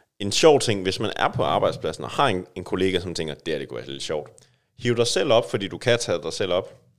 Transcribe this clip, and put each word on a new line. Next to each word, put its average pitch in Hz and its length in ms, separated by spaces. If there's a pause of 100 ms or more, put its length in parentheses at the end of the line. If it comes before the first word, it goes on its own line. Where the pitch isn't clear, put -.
(180)
En 101 140
sjov 147 280
ting, 101 220
hvis 95 180
man 110 160
er 131 120
på 185 140
arbejdspladsen 82 640
og 62 60
har 147 180
en, 92 260
en 90 100
kollega, 92 360
som 87 140
tænker, 78 200
"Det 78 200
her, 71 40
det 67 100
kunne 62 120
være 65 100
lidt 69 120
sjovt." 76 280 (480)
Hiv 120 180
dig 117 100
selv 165 260
op, - 180
fordi 101 180
du 85 100
kan 120 200
tage 87 240
dig 80 100
selv 92 200
op. - 280 (180)